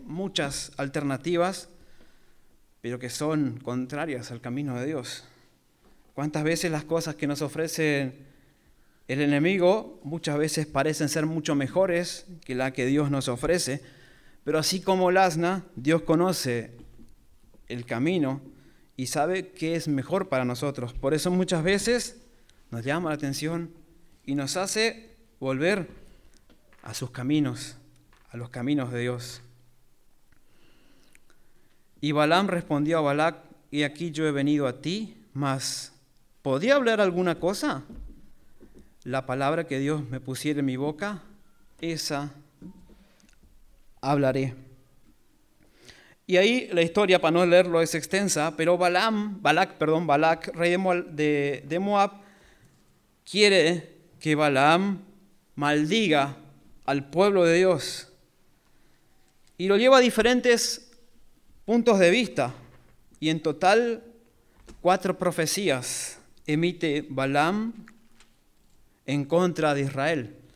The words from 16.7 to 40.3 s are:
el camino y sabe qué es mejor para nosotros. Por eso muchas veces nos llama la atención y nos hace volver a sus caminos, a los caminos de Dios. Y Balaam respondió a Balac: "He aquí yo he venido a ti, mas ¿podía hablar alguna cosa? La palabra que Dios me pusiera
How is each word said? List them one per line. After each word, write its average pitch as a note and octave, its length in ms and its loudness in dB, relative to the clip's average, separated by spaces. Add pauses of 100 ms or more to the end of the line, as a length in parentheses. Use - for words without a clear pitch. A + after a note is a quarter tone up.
el A#2+ 180 -10
camino C#3 560 -2 (540)
y B2+ 120 -6
sabe F3+ 420 -2
qué D#3+ 260 -4
es D#3+ 120 -4
mejor D#3 420 -2
para C3 160 0
nosotros. B2 480 -6
Por C#3 200 -2
eso D#3 180 0
muchas F3+ 320 0
veces G3+ 580 -2 (480)
nos A#2 160 -10
llama D#3+ 240 -2
la D3+ 60 -2
atención D3+ 560 -6 (520)
y C3+ 120 -4
nos C#3 220 -4
hace G#3 600 -4 (220)
volver D3+ 480 0 (960)
a A2+ 100 -12
sus A#2+ 160 -8
caminos, B2+ 680 -4 (520)
a - 80 -16
los A#2+ 120 -12
caminos B2+ 420 -4
de A#2+ 100 -4
Dios. B2 400 -8 (2500)
Y D3 100 -2
Balaam D#3 360 4
respondió D#3+ 520 0
a - 20 2
Balac: D3+ 360 0 (340)
"He D3 140 -2
aquí D3+ 260 -8
yo D#3 160 -2
he D3+ 40 2
venido C#3+ 360 0
a B2 140 -6
ti, G3 360 -6 (160)
mas C3+ 600 -4 (480)
¿podía D#3 340 2
hablar A3+ 260 2
alguna F3+ 380 0
cosa? F#3+ 440 -2 (1200)
La B2+ 220 -4
palabra C#3 400 -2
que C#3 140 -4
Dios C#3+ 300 -2
me C3 100 -8
pusiera C#3+ 400 -4